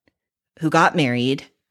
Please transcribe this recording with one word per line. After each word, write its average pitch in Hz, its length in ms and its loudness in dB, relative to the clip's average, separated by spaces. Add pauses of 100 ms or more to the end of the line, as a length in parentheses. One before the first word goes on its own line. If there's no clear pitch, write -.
(600)
who 160 100 -2
got 165 260 2
married 127 480 -2 (280)